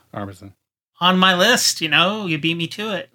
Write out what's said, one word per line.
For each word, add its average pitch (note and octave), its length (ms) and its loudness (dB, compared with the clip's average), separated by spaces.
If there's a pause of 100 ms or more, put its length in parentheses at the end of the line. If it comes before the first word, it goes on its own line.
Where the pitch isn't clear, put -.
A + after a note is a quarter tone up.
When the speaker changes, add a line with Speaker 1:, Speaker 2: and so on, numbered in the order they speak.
(140)
Speaker 1:
Armisen? G2 380 -12 (500)
Speaker 2:
On F#3 160 4
my F#3 160 4
list, G3+ 460 2
you E3 80 -2
know, F#3 380 0
you D#3+ 100 -2
beat E3 220 -2
me E3 80 -4
to G#3 280 -8
it. E3+ 200 -8